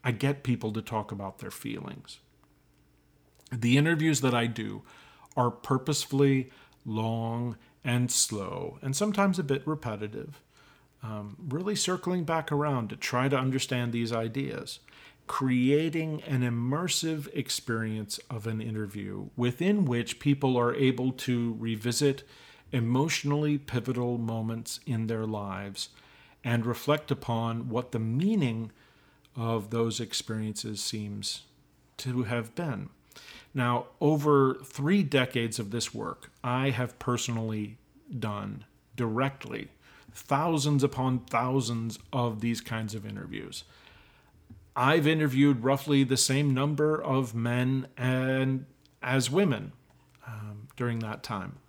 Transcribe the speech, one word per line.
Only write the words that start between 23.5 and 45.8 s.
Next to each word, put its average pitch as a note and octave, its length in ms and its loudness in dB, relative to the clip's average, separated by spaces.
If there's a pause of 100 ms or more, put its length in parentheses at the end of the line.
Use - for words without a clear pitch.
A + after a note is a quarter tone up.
pivotal B2 600 -2
moments A2+ 680 -4
in A2+ 220 0
their A2 180 -2
lives G2+ 640 -6 (540)
and A#2 220 2
reflect D3 460 2
upon A#2 580 -2
what A#2+ 220 -2
the A#2+ 80 -2
meaning A#2 720 0 (640)
of A2+ 340 -2
those A2+ 300 0
experiences G#2+ 840 -6
seems G#2 600 -6 (540)
to B2+ 260 -2
have A2+ 320 -4
been. A#2 340 -4 (640)
Now, A#2+ 320 0 (160)
over C#3+ 600 6
three F3 400 2
decades B2+ 560 2
of G#2 100 -6
this A#2 240 -4
work, - 380 -8 (120)
I C3 280 0
have A#2+ 260 -2
personally A2+ 800 -4 (420)
done G#2 460 -6 (300)
directly B2 760 -2 (420)
thousands D3 720 2
upon C3 360 2
thousands A#2+ 800 0 (120)
of A#2 300 0
these A#2 200 0
kinds A2 340 -6
of G#2 100 -8
interviews. G2+ 580 -10 (1120)
I've C#3+ 300 4
interviewed C#3+ 580 6
roughly C#3 400 4